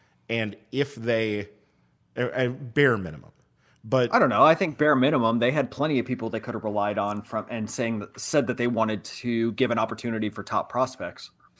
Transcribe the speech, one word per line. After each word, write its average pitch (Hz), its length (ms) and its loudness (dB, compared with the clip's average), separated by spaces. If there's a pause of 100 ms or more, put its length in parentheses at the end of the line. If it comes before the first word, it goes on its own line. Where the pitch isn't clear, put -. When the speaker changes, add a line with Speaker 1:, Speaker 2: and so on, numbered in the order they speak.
(300)
Speaker 1:
And 110 260 -2 (160)
if 139 240 -2
they, 113 540 -2 (680)
a, 123 300 -2
a 120 40 0
bare 131 480 2
minimum. 80 340 -10 (520)
But 123 300 2
Speaker 2:
I 123 60 6
don't 147 100 4
know. 110 140 6
I 160 120 8
think 160 220 -2
bare 151 180 4
minimum, 127 440 4
they 120 120 2
had 139 200 0
plenty 143 280 0
of 117 60 0
people 120 240 -4
they 110 120 -4
could 120 140 -8
have 107 80 -8
relied 104 340 0
on 104 260 -2
from 107 260 -6
and 110 200 -6
saying 113 300 -2
that, - 200 -12
said 135 280 0
that 120 100 -2
they 120 100 0
wanted 110 380 0
to 117 480 -2
give 120 180 2
an 113 80 0
opportunity 110 500 -4
for 101 140 -10
top - 260 -2
prospects. 120 640 -6 (280)